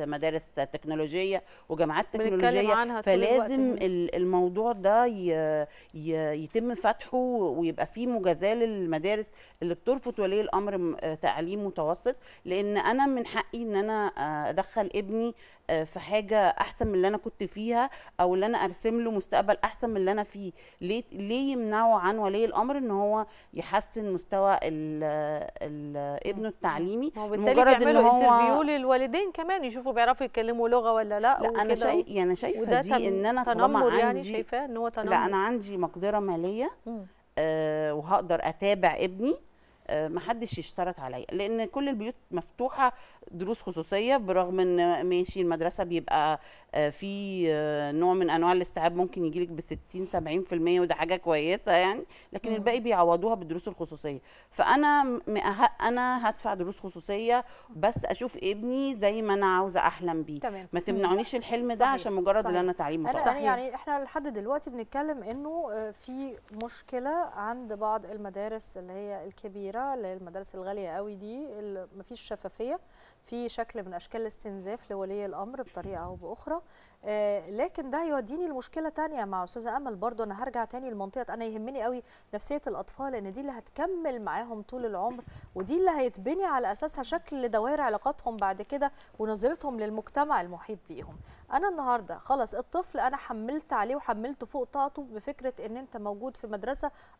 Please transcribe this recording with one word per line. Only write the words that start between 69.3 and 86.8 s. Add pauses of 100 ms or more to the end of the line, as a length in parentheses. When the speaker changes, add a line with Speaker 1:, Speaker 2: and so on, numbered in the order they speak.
Speaker 3:
اللي
هي
المدارس
الغالية
قوي
دي،
اللي (120)
مفيش
شفافية، (440)
في
شكل
من
أشكال
الاستنزاف
لولي
الأمر
بطريقة
أو
بأخرى. (440)
آه،
لكن
ده
هيوديني
لمشكلة
تانية
مع
أستاذة
أمل
برضو.
أنا
هرجع
تاني
لمنطقة،
أنا
يهمني
قوي (320)
نفسية
الأطفال،
لأن
دي
اللي
هتكمل
معاهم
طول
العمر، (320)
ودي
اللي
هيتبني
على
أساسها